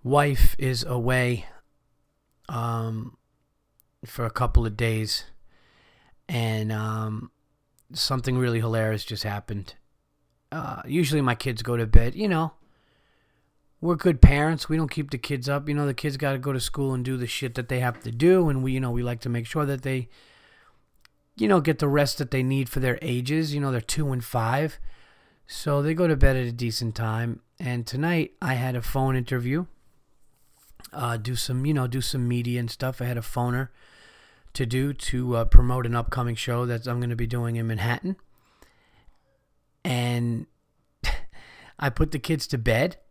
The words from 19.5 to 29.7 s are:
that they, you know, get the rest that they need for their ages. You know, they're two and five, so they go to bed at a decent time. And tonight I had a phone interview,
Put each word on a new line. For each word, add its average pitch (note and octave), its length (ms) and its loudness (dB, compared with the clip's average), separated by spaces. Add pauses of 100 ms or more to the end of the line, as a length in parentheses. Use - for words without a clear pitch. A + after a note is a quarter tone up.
that C#3 180 -4
they, C3 260 -4 (1300)
you G#3+ 100 2
know, F#3+ 140 6
get D3+ 180 0
the D3+ 80 2
rest C#3+ 300 2
that C3+ 140 -4
they C3 120 0
need C3+ 240 0
for - 140 -4
their B2+ 200 0
ages. C#3+ 520 -2
You C#3+ 80 -2
know, C#3 100 -2
they're B2 80 0
two C#3+ 320 -2
and B2 120 -4
five, B2+ 560 -2 (680)
so C#3+ 360 -2
they D#3 120 0
go E3+ 140 2
to D#3 80 4
bed C3+ 220 6
at B2+ 80 -2
a A#2+ 80 -4
decent A#2 420 -4
time. A2+ 460 -4 (180)
And B2 260 -4
tonight D#3+ 560 -2
I C3 120 -2
had B2 220 -2
a A#2+ 60 -2
phone C3+ 340 0
interview, B2+ 500 -2 (1300)